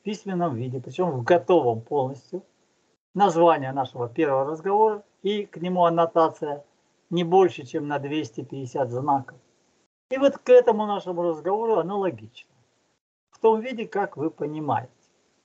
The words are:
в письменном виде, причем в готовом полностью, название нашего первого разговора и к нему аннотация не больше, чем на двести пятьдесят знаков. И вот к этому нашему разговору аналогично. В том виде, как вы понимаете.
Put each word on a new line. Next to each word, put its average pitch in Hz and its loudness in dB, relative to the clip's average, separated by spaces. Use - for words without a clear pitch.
в - -20
письменном 185 -4
виде, 127 -6
причем 165 -4
в 127 -4
готовом 143 2
полностью, 139 -6
название 165 4
нашего 127 -6
первого 135 0
разговора 208 0
и 208 -4
к - -18
нему 180 0
аннотация 165 0
не 175 0
больше, 175 2
чем 147 -6
на 147 -4
двести 143 -6
пятьдесят 131 -6
знаков. 131 -2
И 262 -4
вот 277 2
к - -4
этому 240 6
нашему 180 -4
разговору 185 -2
аналогично. 165 -6
В - -20
том 220 4
виде, 226 -8
как 196 -6
вы 151 -2
понимаете. 151 -6